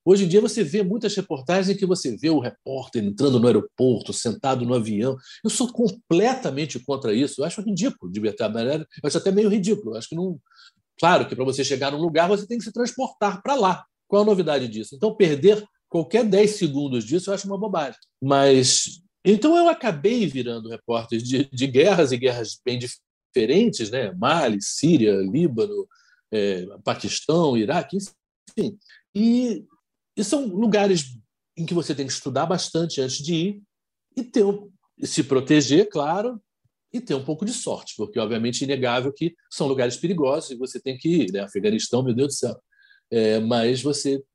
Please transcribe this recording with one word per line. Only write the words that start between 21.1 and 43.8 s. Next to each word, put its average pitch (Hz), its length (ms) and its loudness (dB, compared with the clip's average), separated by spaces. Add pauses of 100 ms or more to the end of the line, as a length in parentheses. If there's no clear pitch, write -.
de, 123 300 0
de 131 160 -2
guerras 151 440 6
e 131 60 0
guerras 120 460 -2
bem 120 140 -4 (560)
diferentes, 127 560 2
né? 113 240 -4
Mali, 117 480 0
Síria, 120 540 2
Líbano, 104 720 -2 (440)
é, 101 340 -2 (180)
Paquistão, 135 760 0
Iraque, 147 400 -2
enfim. - 800 -8 (380)
E, 233 500 0 (500)
e 208 80 -2
são 277 240 0
lugares 190 720 2 (400)
em 165 80 -6
que 160 80 -4
você 165 220 -2
tem 135 100 -6
que 131 80 -6
estudar 135 320 -4
bastante 165 560 -2
antes 127 160 -4
de 147 160 -4
ir 196 280 -2 (540)
e 262 80 -6
ter 233 200 2
um, 202 280 -2 (260)
e - 100 -8
se - 160 -2
proteger, 139 640 4
claro, 196 500 -4 (520)
e 247 100 -8
ter 175 140 -4
um 131 100 -4
pouco 156 180 -4
de 226 100 -4
sorte, - 440 -8
porque, 107 220 -6
obviamente, 113 440 -2
é - 20 -4
inegável 127 460 -2
que 165 220 -4 (180)
são 156 160 -4
lugares 123 300 -2
perigosos 156 540 -2
e 131 40 -12
você 123 240 -8
tem 131 160 -8
que 156 140 -4
ir, 143 220 2
né? 98 80 -4
Afeganistão, 107 640 -2
meu 127 100 0
Deus 131 160 0
do 135 80 -8
céu. 117 180 -4 (560)
É, 110 280 2
mas 120 420 0